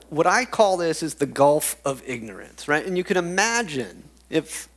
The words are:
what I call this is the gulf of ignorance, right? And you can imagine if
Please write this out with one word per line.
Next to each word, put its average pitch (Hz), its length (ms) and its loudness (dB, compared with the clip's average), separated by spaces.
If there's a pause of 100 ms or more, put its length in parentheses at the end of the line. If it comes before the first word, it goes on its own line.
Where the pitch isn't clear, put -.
(100)
what 165 180 2
I 226 160 2
call 202 320 4
this 165 260 -2
is 156 120 -6
the 135 120 -2
gulf 143 480 4 (100)
of 135 220 -4
ignorance, 110 640 -12
right? 147 180 2
And 185 100 -4
you 180 60 0
can 185 140 0
imagine 180 880 -2 (260)
if - 460 -4